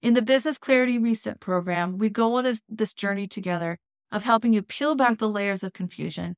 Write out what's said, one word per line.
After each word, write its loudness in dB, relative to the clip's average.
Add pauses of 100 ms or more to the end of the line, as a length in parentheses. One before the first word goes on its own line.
In 6
the 4
Business 2
Clarity 2
Reset 0
program, -2
we 0
go 2
on 2
this, -2
this -4
journey -4
together -6 (320)
of -6
helping 4
you 4
peel -2
back 2
the -2
layers -4
of -8
confusion -8